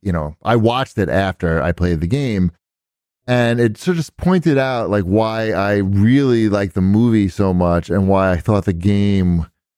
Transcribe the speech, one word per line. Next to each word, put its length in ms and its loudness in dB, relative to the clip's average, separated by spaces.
you 120 -4
know, 300 -6
I 140 0
watched 400 -2
it 140 -2
after 500 -2
I 120 0
played 280 -2
the 60 -2
game, 460 -2
and 340 0
it 160 0
sort 200 -2
of 20 -
just 180 -8
pointed 400 0
out, 320 -2
like, 160 0
why 460 0
I 280 0
really 680 2
liked 260 -2
the 60 -2
movie 480 2
so 240 -2
much 380 0
and 180 0
why 220 2
I 80 0
thought 260 0
the 80 0
game 720 0